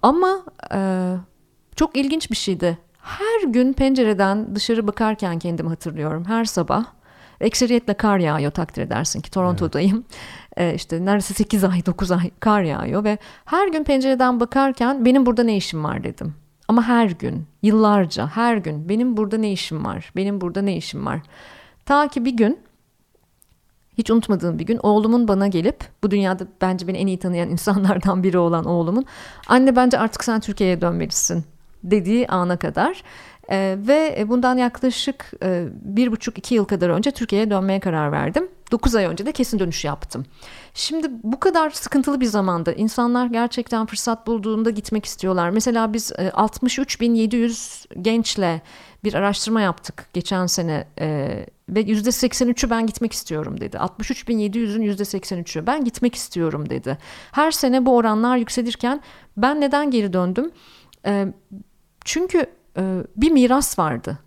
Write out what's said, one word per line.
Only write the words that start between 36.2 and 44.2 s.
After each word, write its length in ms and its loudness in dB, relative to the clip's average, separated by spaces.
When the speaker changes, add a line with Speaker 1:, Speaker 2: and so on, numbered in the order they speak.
Speaker 1:
iki 180 -2
yıl 100 4
kadar 240 0
önce 220 2
Türkiye'ye 380 0
dönmeye 300 0
karar 320 -2
verdim. 360 -2
Dokuz 240 0
ay 100 4
önce 200 -4
de 60 -4
kesin 280 -2
dönüş 260 -2
yaptım. 400 -8
Şimdi 340 -4
bu 160 -2
kadar 300 2
sıkıntılı 520 -2
bir 40 2
zamanda 480 0
insanlar 540 0
gerçekten 580 -2
fırsat 420 -4